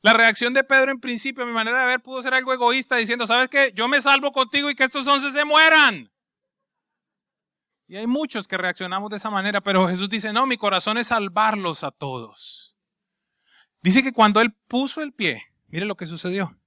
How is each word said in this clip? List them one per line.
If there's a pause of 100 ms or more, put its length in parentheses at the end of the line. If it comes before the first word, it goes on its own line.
La
reacción
de
Pedro
en
principio,
a
mi
manera
de
ver,
pudo
ser
algo
egoísta,
diciendo,
"¿Sabes
qué?
Yo
me
salvo
contigo
y
que
estos
once
se
mueran". (1800)
Y
hay
muchos
que
reaccionamos
de
esa
manera,
pero
Jesús
dice,
"No,
mi
corazón
es
salvarlos
a
todos". (1040)
Dice
que
cuando
Él (140)
puso
el
pie, (240)
mire
lo
que
sucedió.